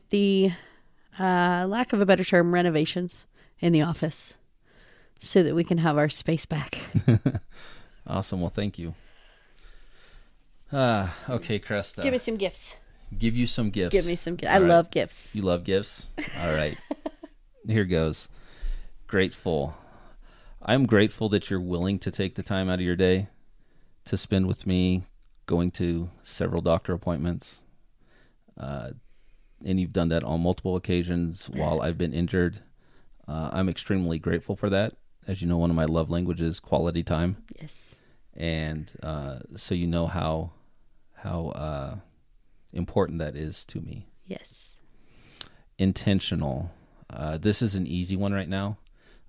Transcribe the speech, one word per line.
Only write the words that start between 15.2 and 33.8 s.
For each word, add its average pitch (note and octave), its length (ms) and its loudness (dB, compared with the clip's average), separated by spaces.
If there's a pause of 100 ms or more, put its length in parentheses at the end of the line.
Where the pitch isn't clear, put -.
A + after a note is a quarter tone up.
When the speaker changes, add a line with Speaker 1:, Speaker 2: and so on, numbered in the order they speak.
Speaker 2:
You G#2 100 -2
love F2 200 2
gifts? F#2+ 440 -2 (160)
Speaker 1:
<laughs> - 180 -8
Speaker 2:
All E2+ 120 0
right. D2+ 240 0 (880)
Here A2 200 4
goes. D#2+ 420 0 (800)
Grateful. E2 680 0 (880)
I'm C3 240 4
grateful G#2+ 440 4
that G2+ 200 0
you're F#2+ 120 0
willing F2+ 380 0
to F#2+ 120 -4
take F#2+ 240 -4
the F#2 80 -6
time F#2+ 260 -2
out F#2 100 0
of F2+ 60 -2
your F2 100 2
day F#2 340 4 (760)
to - 140 -2
spend F#2+ 300 2
with F#2 200 -4
me, F#2 360 2 (420)
going F2 260 2
to E2+ 380 -2 (140)
several E2+ 380 -2
doctor E2+ 300 2
appointments. F2 680 -4 (1000)
Uh, C2+ 300 -8 (720)
and F#2 160 0
you've F2+ 140 -2
done E2+ 160 2
that E2 160 2
on D#2+ 160 0
multiple F2+ 340 0
occasions F2 720 -2
while D2+ 320 0
I've D#2+ 160 -2
been E2+ 160 -2
injured. F2 460 2 (720)
Uh, D#2 240 -4
I'm F#2 160 2
extremely E2+ 500 -2